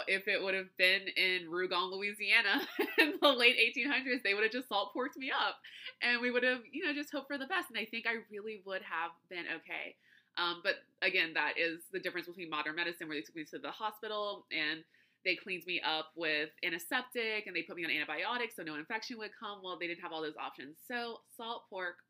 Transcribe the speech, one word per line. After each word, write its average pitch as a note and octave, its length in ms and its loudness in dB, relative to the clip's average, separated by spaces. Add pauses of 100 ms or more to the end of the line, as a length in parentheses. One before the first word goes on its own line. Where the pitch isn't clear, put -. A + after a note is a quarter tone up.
if F#3+ 200 2
it F#3+ 140 2
would F#3+ 140 2
have F#3+ 220 -4
been F#3+ 260 6 (140)
in F3+ 340 4
Rougon, F#3 400 0
Louisiana G#3 680 2 (180)
<laughs> - 180 0
in D#4+ 240 8
the C#4+ 80 10
late B3 300 8
eighteen A#3+ 280 4
hundreds, C4 360 2
they G3 100 4
would G#3 100 2
have A3 80 4
just B3 180 -4
salt G3+ 260 2
porked C#4 220 -2
me C4+ 140 -6
up, A#3 260 0 (440)
and A#3+ 180 4
we B3 120 2
would A#3+ 120 4
have, B3+ 180 4 (100)
you D#4+ 120 -6
know, D4 100 2
just D4 180 -4
hoped C#4 160 -4
for C#4+ 100 -2
the C4+ 80 -4
best. F4+ 240 -2
And A3+ 80 -6
I G#3 80 -2
think A3+ 220 -4
I A#3 80 2 (160)
really G#3 340 -8
would F#3+ 160 -4
have E3+ 300 -4 (180)
been F3 160 -6 (120)
okay. D#3+ 380 -8 (440)
Um, F3 240 0
but F#3+ 120 2 (280)
again, F3+ 320 4
that D3+ 220 2
is E3+ 240 0 (100)
the F#3+ 80 -2
difference E3+ 280 -4
between F3 220 -10
modern D3+ 260 -2
medicine, E3+ 320 -2
where D3+ 100 -4
they D3+ 40 -4
took - 140 -12
me D#3+ 100 -8
to D#3 140 -10
the C#3 120 -6
hospital G#3 800 -6
and D#3+ 320 0 (420)
they F#3 100 4
cleaned F3+ 320 -6
me F3 140 -2
up D#3 340 -2
with D#3 340 2 (140)
antiseptic A3 840 -2
and F3+ 80 -6
they E3 80 0
put F3 120 -10
me E3+ 80 -6
on D#3 80 0
antibiotics F3+ 640 -2
so F#3 80 -10
no D#3 120 -6
infection A3 420 -6
would G#3+ 220 -8
come. G3+ 240 -10
Well, F3+ 160 -6
they F3 80 -4
didn't E3+ 140 -6
have E3+ 120 -8
all D#3+ 80 -4
those D3+ 160 -6
options. C#3 400 -10 (100)
So A#3 300 -6 (180)
salt A#3 340 -8
pork F#3 260 -6 (140)